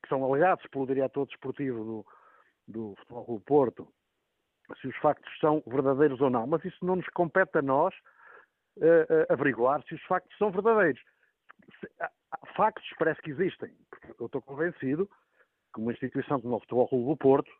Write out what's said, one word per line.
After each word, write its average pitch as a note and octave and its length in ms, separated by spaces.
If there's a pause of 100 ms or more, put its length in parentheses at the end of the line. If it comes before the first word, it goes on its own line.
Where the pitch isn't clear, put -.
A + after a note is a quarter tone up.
que - 80
são C3+ 140
alegados D#3 480
pelo C3+ 160
diretor C3+ 400
desportivo B2+ 560
do, A2 220 (640)
do G#2 300
Futebol A#2+ 280
Clube A2+ 200
Porto, C#3 420 (960)
se C3+ 60
os B2 100
factos - 420
são D3+ 280
verdadeiros C3+ 520
ou C3+ 120
não. A2+ 160
Mas D#3+ 180
isso - 180
não F3+ 120
nos F3 140
compete F3+ 500
a - 20
nós, C#3 320 (840)
eh, D#3+ 300
eh, D#3+ 200
averiguar C3 540
se E3 120
os - 80
factos - 340
são G#3 140
verdadeiros. G3 500 (760)
Se, - 100 (100)
há, E3 100 (220)
há - 240
factos G#3 320 (100)
parece D#3 240
que D#3 100
existem. C#3+ 400 (180)
Porque - 300
eu A#2 80
estou C3 140
convencido D3+ 680 (640)
que A2 80
uma A#2 100
instituição C3 480
como A#2 160
o G2+ 40
Futebol A#2 280
Clube B2 220
do D3+ 80
Porto C#3 420